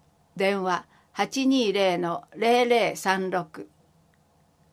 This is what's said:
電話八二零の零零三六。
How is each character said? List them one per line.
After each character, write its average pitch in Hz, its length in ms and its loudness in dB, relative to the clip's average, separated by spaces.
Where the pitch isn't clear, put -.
電 196 260 0
話 180 240 -2
八 254 360 -2
二 254 260 2
零 190 240 2
の 170 280 -6
零 233 300 2
零 226 300 2
三 190 360 -2
六。 175 360 -6